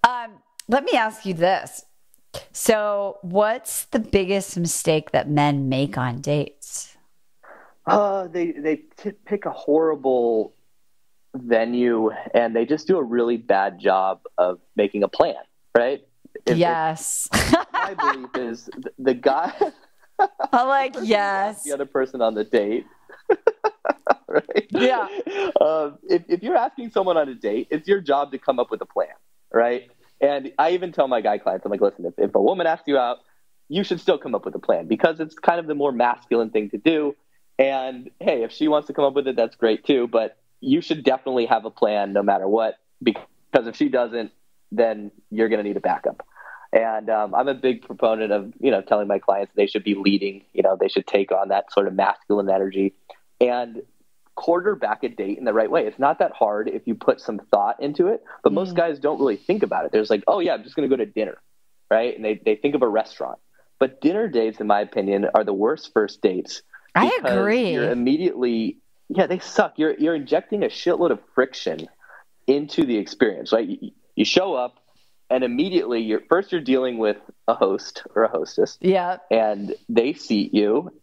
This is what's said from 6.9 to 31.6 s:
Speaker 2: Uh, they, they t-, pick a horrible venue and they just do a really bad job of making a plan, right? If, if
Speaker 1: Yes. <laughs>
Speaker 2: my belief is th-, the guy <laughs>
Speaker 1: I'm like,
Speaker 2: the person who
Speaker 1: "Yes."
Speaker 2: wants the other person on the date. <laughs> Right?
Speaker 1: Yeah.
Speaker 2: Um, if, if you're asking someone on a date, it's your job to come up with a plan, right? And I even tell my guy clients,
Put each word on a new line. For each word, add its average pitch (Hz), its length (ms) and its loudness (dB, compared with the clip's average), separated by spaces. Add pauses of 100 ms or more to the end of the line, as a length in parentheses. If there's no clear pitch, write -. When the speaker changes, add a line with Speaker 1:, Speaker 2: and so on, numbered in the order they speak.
Speaker 2:
Uh, 196 420 2
they, 170 240 -4
they 151 240 -2 (200)
t-, 202 160 -10 (120)
pick 202 220 -6
a 151 40 -2
horrible 131 1040 0 (800)
venue 117 760 2 (240)
and 117 200 2
they 113 120 2
just 151 200 -2
do 190 120 2
a 151 40 0
really 120 360 0
bad 95 420 0
job 95 400 0 (160)
of 90 240 0 (160)
making 101 260 0
a 98 60 0
plan, 156 260 0 (420)
right? 123 280 2 (420)
If, 123 60 2
if 160 60 2
Speaker 1:
Yes. 165 760 -2
<laughs> - 400 2
Speaker 2:
my - 220 -4
belief 269 420 -4
is - 380 -8
th-, - 240 -14
the 131 160 2
guy 139 440 0
<laughs> - 960 -4
Speaker 1:
I'm 254 140 4
like, 269 280 0
Speaker 2:
the - 40 -10
person 226 80 -6
who 220 60 -2
Speaker 1:
"Yes." 202 340 2
Speaker 2:
wants 208 160 -8
the 143 100 -6
other 139 140 -4
person 131 360 -2
on 110 120 2
the 107 100 -2
date. 107 400 0 (460)
<laughs> 403 40 6 (960)
Right? - 400 -2
Speaker 1:
Yeah. 262 380 0 (500)
Speaker 2:
Um, 151 480 0
if, 175 220 0
if 175 140 -2
you're 349 140 -2
asking 240 340 -4
someone 185 260 0
on 147 140 0
a 123 40 -10
date, 110 360 -4
it's 156 180 -4
your 196 120 2
job 143 320 0
to 135 60 -10
come 131 200 -2
up 120 120 -2
with 110 120 -6
a - 40 -10
plan, - 220 -4 (440)
right? 120 380 0 (300)
And 139 380 0
I 160 140 4
even 180 200 -4
tell 143 160 0
my 117 140 0
guy 107 160 0
clients, 95 260 -4